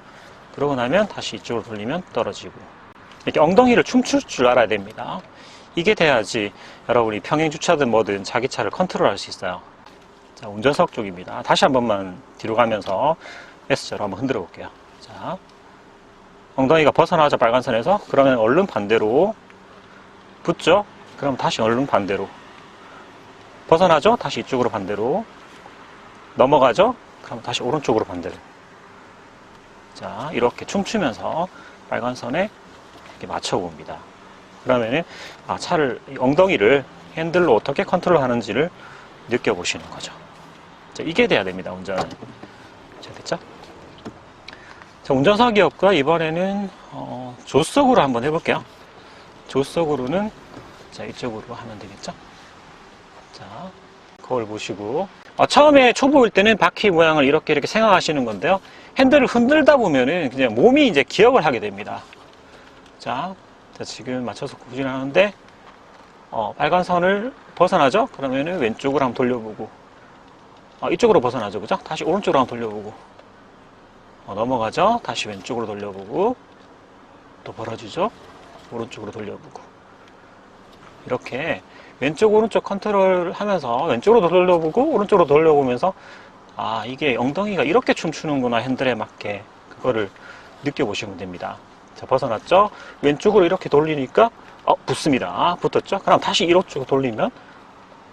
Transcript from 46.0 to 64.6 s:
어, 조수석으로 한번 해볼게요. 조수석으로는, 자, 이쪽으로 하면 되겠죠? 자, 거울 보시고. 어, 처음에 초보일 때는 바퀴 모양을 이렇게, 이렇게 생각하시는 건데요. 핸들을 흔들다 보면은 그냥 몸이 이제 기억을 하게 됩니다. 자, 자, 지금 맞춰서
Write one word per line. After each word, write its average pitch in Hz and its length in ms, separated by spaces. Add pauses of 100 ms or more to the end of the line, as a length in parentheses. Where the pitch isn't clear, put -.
어, 127 520
조수석으로 233 580
한번 123 220
해볼게요. 151 400 (840)
조수석으로는, 147 800 (640)
자, 107 120
이쪽으로 113 500
하면 110 240
되겠죠? 104 340 (1200)
자, 113 120 (800)
거울 120 240
보시고. 107 640 (280)
어, - 100
처음에 269 480
초보일 269 360
때는 208 280
바퀴 180 320
모양을 160 340
이렇게, 151 280
이렇게 139 140
생각하시는 175 580
건데요. 135 360 (380)
핸들을 269 280
흔들다 285 520
보면은 151 520
그냥 131 240
몸이 254 320
이제 147 160
기억을 226 420
하게 131 160
됩니다. 104 420 (960)
자, 143 360 (420)
자, 113 80
지금 127 400
맞춰서 117 320 (120)